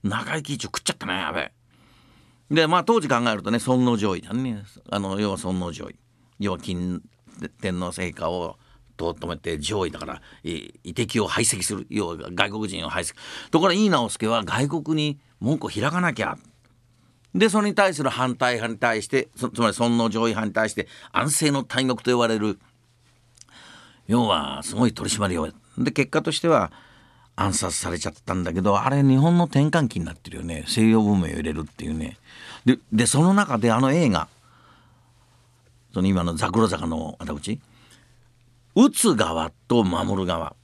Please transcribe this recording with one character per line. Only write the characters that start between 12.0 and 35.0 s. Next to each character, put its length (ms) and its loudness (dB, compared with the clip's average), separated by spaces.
は、 100 -8
外 180 0
国 180 -6
人 200 -8
を 20 -8
排 140 -4
斥。 100 -8
と 80 4
こ 80 4
ろ 80 2
が、 40 2
井 60 4
伊 60 4
直 180 2
弼 160 -6
は 180 0
外 240 0
国 140 -2
に 240 -2
門 200 0
戸 80 -8
を 20 -4
開 220 -2
か 100 -2
な 140 0
き 80 -4
ゃ。 160 -6
で、 140 4
そ 120 2
れ 80 0
に 60 -4
対 180 4
す 100 -4
る 60 2
反 260 -2
対 200 0
派 180 -4
に 60 -12
対 220 0
し 60 -10
て、 280 0
そ-、 140 -6
つ 100 -8
ま 80 4
り 60 2
尊 260 2
王 100 2
攘 40 -4
夷 60 0
派 160 -2
に 80 -4
対 160 0
し 40 -8
て、 140 -6
安 140 2
政 320 2
の 80 -4
大 200 -2
国 120 0
と 140 0
呼 60 4
ば 100 4
れ 100 2
る、 220 -2
要 200 2
は 360 -2
す 120 -8
ご 120 4
い 60 0
取 160 -6
り 60 -2
締 60 -8
ま 60 0
り 100 -2
を。 120 -4
で、 140 0
結 200 0
果 100 2
と 100 -4
し 80 -4
て 80 -2
は、 240 2
暗 180 0
殺 220 -2
さ 140 -4
れ 80 -4
ち 80 -8
ゃ 60 -4
っ 20 -20
た 220 -6
ん 80 -2
だ 100 -4
け 80 0
ど、 180 4
あ 120 0
れ 100 2
日 160 6
本 220 6
の 60 4
転 200 2
換 220 2
期 120 -4
に 60 -4
な 60 -10
っ 40 -12
て 140 -20
る 80 -12
よ 60 -10
ね。 240 -8
西 200 4
洋 140 6
文 180 4
明 60 2
を 40 -4
入 120 -4
れ 100 -4
る 100 -4
っ 20 -6
て 200 -12
い 60 -6
う 80 -4
ね。 200 -8
で、 120 6
で、 160 4
そ 160 4
の 100 6
中 240 2
で 140 4
あ 80 4
の 120 4
映 180 4
画、 180 0